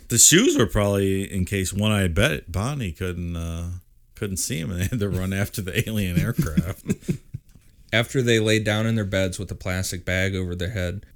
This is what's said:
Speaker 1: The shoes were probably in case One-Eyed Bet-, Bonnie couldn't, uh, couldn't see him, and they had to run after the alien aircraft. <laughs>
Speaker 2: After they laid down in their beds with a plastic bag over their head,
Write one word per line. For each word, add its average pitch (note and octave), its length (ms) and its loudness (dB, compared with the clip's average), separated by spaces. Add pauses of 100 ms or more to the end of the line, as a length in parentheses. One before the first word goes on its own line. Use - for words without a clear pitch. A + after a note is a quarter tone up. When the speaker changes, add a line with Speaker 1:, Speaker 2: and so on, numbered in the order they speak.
(100)
Speaker 1:
The A#2+ 80 2
shoes B3+ 380 8
were C4+ 100 6
probably G2 680 2
in F#2 140 0
case F#2+ 260 -2
One-Eyed G2+ 420 2
Bet-, A#2 380 0
Bonnie A2 400 -4
couldn't, F2 440 -6
uh, E2 340 -6 (440)
couldn't G2 220 -6
see - 240 -4
him, E2 100 -6
and F2+ 100 -4
they F#2 60 0
had A#2 140 -2
to G2+ 80 0
run F#2 240 -2
after G2 300 -4
the F#2 260 -2
alien F#2+ 320 0
aircraft. F#2 640 -2 (260)
<laughs> - 100 -4 (720)
Speaker 2:
After A#2 300 0
they A#2 180 4
laid A2 260 2
down G#2+ 200 0
in A2+ 120 0
their G#2+ 100 0
beds F#2+ 320 0
with G2 120 -8
a - 40 -6
plastic F#2 500 -4
bag F#2+ 320 0
over F2+ 180 -4
their F2 180 -4
head, F#2 440 -4